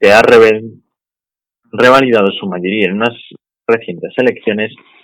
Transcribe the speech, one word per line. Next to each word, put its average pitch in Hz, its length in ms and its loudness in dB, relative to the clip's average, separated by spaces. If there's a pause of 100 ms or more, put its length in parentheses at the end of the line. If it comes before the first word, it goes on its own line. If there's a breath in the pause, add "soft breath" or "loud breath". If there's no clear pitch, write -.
que 101 100 2
ha 110 120 4
revel-, 113 580 2 (920)
revalidado 123 580 2
su - 160 -10
mayoría 95 400 -6
en 92 80 -6
unas 117 200 -6 (520)
recientes 95 500 -6
elecciones, 110 580 -4 (300 soft breath)